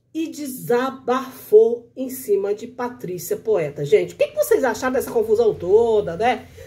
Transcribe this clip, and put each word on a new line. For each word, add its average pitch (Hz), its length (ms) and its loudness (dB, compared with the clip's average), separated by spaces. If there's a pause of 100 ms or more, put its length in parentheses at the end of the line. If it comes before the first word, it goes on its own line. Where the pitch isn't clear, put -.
(140)
e 320 140 -6
desabafou 247 1700 0
em 262 140 -8
cima 202 420 -2
de 220 140 -8
Patrícia 208 720 -8
Poeta. 160 440 -4
Gente, 175 320 2
o - 40 -6
que 571 100 0
que - 80 -20
vocês 466 260 2
acharam 254 300 -2
dessa 254 180 -2
confusão 220 440 2
toda, 196 640 2
né? 233 280 -2 (200)